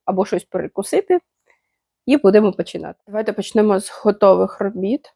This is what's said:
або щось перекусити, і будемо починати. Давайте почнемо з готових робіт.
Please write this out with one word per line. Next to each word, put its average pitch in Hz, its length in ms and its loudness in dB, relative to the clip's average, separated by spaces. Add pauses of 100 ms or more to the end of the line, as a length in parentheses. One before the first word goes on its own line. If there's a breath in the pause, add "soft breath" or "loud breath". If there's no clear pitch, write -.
або 185 200 -2
щось 175 180 -4
перекусити, 302 760 -2 (880)
і 277 120 4
будемо 208 360 4
починати. 170 540 -10
Давайте 220 260 -6
почнемо 208 460 0
з - 120 -10 (120)
готових 190 580 2
робіт. 202 540 -6